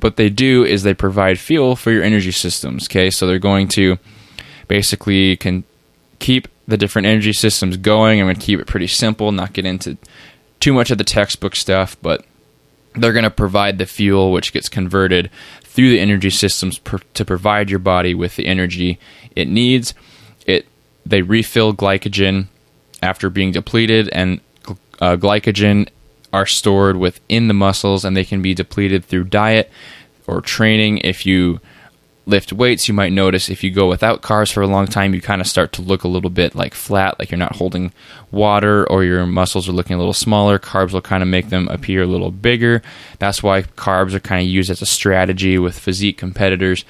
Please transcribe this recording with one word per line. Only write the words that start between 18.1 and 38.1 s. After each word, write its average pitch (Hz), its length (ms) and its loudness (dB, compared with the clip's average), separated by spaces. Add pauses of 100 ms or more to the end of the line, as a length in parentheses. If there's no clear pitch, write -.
with 87 220 -4
the - 120 -6
energy 90 520 -2 (380)
it 87 100 0
needs. 120 480 0 (520)
It, 92 200 0 (400)
they 98 160 2
refill 107 500 2
glycogen 98 720 -2 (540)
after 92 300 -2
being 95 220 0
depleted, 110 560 0
and 92 320 -2 (240)
gl-, 92 140 -14 (220)
uh, 90 160 2
glycogen 101 720 2 (440)
are 98 140 0
stored 98 500 2
within 92 520 0
the 107 60 2
muscles, 98 500 0
and 95 120 -2
they 95 80 0
can 95 180 -4
be 92 120 0
depleted 95 500 -2
through 90 200 -2
diet 107 460 0 (560)
or - 140 -4
training. 107 580 0
If - 260 -4
you 90 360 2 (680)
lift - 260 0
weights, 120 340 0
you 107 80 0
might 98 180 0
notice 95 360 0
if 98 160 -8
you 98 60 -2
go 95 180 2
without 107 340 0
carbs 107 300 0
for 107 80 -2
a 98 60 2
long 98 200 2
time, 98 280 -2
you 90 60 -4
kinda 95 240 -4
start - 280 -2
to - 100 -10
look 92 220 -2
a 87 40 -2
little 90 220 -2
bit, 87 240 -2
like, - 200 -6
flat, 95 440 -2
like - 120 -8
you're 87 80 -4
not - 180 -4
holding 90 360 -4 (380)